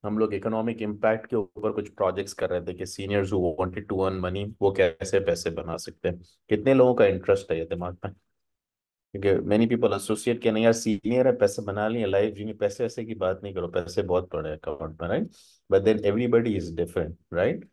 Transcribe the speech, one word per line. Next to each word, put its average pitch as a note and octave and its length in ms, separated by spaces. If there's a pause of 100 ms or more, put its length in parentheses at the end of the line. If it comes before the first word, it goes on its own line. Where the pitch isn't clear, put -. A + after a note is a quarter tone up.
हम G#2+ 140
लोग G#2+ 160
इकोनॉमिक A2+ 480
इम्पैक्ट G#2+ 480
के B2 60
ऊपर G#2 360
कुछ G#2 220
प्रोजेक्ट्स F#2+ 380
कर - 180
रहे F2+ 100
थे F2+ 140
कि F2+ 120
seniors G2 460
who F#2+ 80 (200)
wanted F#2 300
to F#2+ 140
earn F#2+ 200
money, F#2+ 200 (180)
वो G2 100
कैसे G2 480
पैसे E2+ 300
बना E2 260
सकते - 320
हैं। F2 100 (300)
कितने A2+ 260
लोगों B2+ 200
का A#2 120
इंटरेस्ट F#2+ 460
है E2 60
ये E2 60
दिमाग F2 400
में? G2 80 (1040)
क्योंकि G2 180 (160)
many A2 240
people A#2 260
associate A#2 440
के A#2 80
नहीं A2 140
यार, A#2 80
सीनियर A2+ 540
है, B2+ 100
पैसे G#2 260
बना G#2 260
लिए, A2+ 180
लाइफ G2+ 280
जी G#2 100
में, G#2+ 120
पैसे G#2 280
वैसे A2+ 200
की A2 100
बात F#2+ 280
नहीं G2 120
करो, F2+ 140
पैसे F2+ 340
बहुत F2+ 280
पड़े D#2 220
अकाउंट D#2 500
में, E2+ 60
right? D3 300 (320)
But G2 180
then G#2+ 140 (100)
everybody A#2 500
is E2 180
different, E2+ 360 (240)
right? A2+ 220 (100)